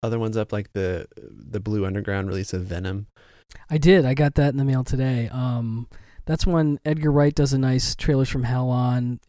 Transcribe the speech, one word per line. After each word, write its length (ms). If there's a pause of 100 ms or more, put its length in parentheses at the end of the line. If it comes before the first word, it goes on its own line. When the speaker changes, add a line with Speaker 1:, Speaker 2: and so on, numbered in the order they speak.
Speaker 1:
other 180
ones 160
up, 160
like 220
the, 340 (100)
the 440
Blue 240
Underground 420
release 260
of 100
Venom? 440 (600)
Speaker 2:
I 80
did. 280
I 80
got 220
that 140
in 80
the 80
mail 180
today. 480
Um, 560 (380)
that's 200
one 380
Edgar 280
Wright 220
does 200
a 40
nice 380
Trailers 340
from 140
Hell 260
on. 600